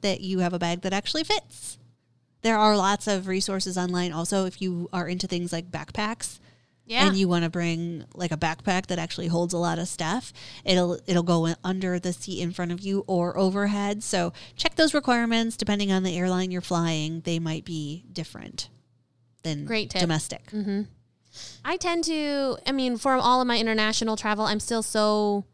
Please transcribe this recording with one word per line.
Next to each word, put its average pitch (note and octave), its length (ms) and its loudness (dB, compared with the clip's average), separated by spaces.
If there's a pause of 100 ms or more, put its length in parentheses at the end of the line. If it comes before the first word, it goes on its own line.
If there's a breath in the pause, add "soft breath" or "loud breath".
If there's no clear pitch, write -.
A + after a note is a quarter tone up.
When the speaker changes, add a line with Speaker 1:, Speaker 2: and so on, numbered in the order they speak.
Speaker 1:
that G3+ 200 0
you F#3+ 180 -2
have F3+ 140 2
a F3+ 60 -4
bag F3 220 -2
that F#3+ 100 -2
actually G#3 320 -2
fits. - 540 -4 (640)
There A3+ 160 4
are G#3+ 180 8
lots G3+ 300 2
of F#3+ 220 0
resources F#3+ 500 -2
online F3+ 340 0
also F3 340 0
if F3+ 140 -6
you F3 320 -2
are F3 160 -2
into F3+ 200 -4
things F3 260 -2
like F3 160 -6
backpacks. G#3+ 680 -6 (460 soft breath)
Speaker 2:
Yeah. B3 200 4
Speaker 1:
And F#3+ 120 4
you F#3+ 100 6
wanna E3+ 220 2
bring, E3+ 640 -2
like, F3+ 180 -4
a D#3+ 60 0
backpack F3+ 500 0
that F3 100 -2
actually E3+ 300 -4
holds F3 260 2
a F3 40 0
lot E3+ 200 0
of F3+ 120 -4
stuff. F3 420 -4 (320 loud breath)
It'll, F3+ 420 4
it'll F3 160 4
go E3+ 260 4
in, E3 140 0
under F#3 380 -2
the F3+ 140 -2
seat F3+ 280 -8
in F3 120 -2
front F3 180 -4
of F3 80 -4
you G3 280 -2
or F3 300 0
overhead. G3+ 680 0
So F3 280 0 (240 loud breath)
check - 200 -2
those D#4+ 180 6
requirements. A#3 640 2
Depending G#3 340 0
on F#3+ 120 4
the F3+ 140 0
airline F#3 320 2
you're F3+ 120 -2
flying, E3 640 0
they E3 140 0
might D#3+ 260 -4
be D#3+ 480 -6
different - 560 -10 (720)
than D3 220 -4
Speaker 2:
Great A3 240 -2
tip. F#3+ 100 -4
Speaker 1:
domestic. E3 520 -2
Speaker 2:
Mm-hmm. G3+ 320 -2 (840 loud breath)
I D#4 100 -2
tend E4+ 300 0
to, C#4+ 600 0
I C4 60 0
mean, B3+ 260 0
for C4 180 2
all B3+ 260 4
of B3 60 2
my A#3+ 120 2
international A3 560 2
travel, G#3+ 300 0
I'm G#3 160 0
still A3+ 200 0
so G#3+ 640 2 (100)